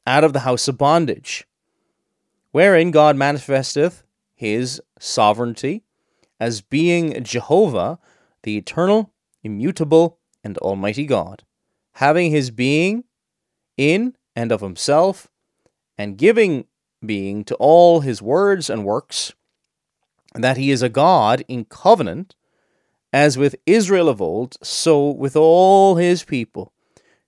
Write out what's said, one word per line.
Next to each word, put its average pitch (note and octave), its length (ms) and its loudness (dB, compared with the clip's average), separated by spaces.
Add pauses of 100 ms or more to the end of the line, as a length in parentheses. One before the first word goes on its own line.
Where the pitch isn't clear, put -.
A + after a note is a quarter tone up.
out C#3 200 2
of D3+ 80 2
the C#3 80 -4
house B2 260 -2
of C3 100 -4
bondage," C#3+ 720 -2 (1040)
wherein F3 400 4
God D3+ 240 4
manifesteth C#3 880 -4 (320)
his A#2+ 480 -6 (160)
sovereignty A#2+ 840 -2 (560)
as A2+ 200 -6
being E3 600 -2
Jehovah, B2+ 800 -2 (420)
the G#2+ 140 -6
eternal, F#3+ 560 -2 (320)
immutable, D#3 720 0 (240)
and G2+ 160 -12
almighty G2+ 480 -4
God, G2 380 -4 (480)
having D#3 400 2
his C3+ 180 -2
being D#3 540 -2 (720)
in F#3 400 0 (180)
and A#2 160 -4
of G#2+ 100 -2
himself, C#3+ 680 -2 (680)
and G2+ 220 -10
giving F#3+ 480 2 (400)
being G2+ 380 -6
to - 120 -8
all E3+ 440 6
his C3+ 200 -6
words F3+ 480 -2
and A2 160 -6
works, - 480 -8 (1040)
and A#2 80 -8
that B2+ 140 0
he C3+ 160 -2
is B2 100 -2
a B2+ 60 0
God C3 580 2
in B2 180 -10
covenant, E3 720 0 (760)
as C#3 260 2
with C#3 160 0 (120)
Israel F#3 420 2
of A2+ 120 -2
old, G2+ 400 -6
so D3 480 0
with C3+ 280 -6
all F#3 580 4
his F3 300 0
people, A2 480 -8 (560)